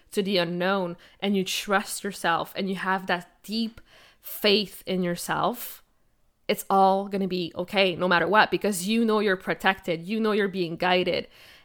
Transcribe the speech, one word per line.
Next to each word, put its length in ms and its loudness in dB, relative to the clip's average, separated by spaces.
to 100 -2
the 160 2
unknown 600 0
and 160 0
you 80 2
trust 600 -2
yourself 520 -2
and 140 -4
you 60 -4
have 320 -4
that 220 -2
deep 380 -6
faith 640 0
in 180 -2
yourself, 800 -4
it's 220 -2
all 380 4
gonna 200 -2
be 280 -4
okay 400 0
no 120 0
matter 200 4
what, 240 4
because 360 -2
you 180 2
know 140 2
you're 180 2
protected, 640 -2
you 160 -4
know 140 2
you're 140 2
being 280 -4
guided. 520 0